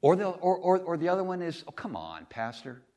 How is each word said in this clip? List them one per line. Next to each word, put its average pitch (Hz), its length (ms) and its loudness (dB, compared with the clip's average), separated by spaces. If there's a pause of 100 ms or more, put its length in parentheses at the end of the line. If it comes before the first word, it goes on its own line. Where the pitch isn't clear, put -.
Or 156 160 8
they'll, 185 260 -2
or, 180 160 4
or, 180 220 4
or 170 180 -4
the 165 100 0
other 185 160 2
one 185 160 -4
is, 170 260 -6
"Oh, - 60 -14
come 202 240 -8
on, 80 300 -12
Pastor. 117 560 -10 (140)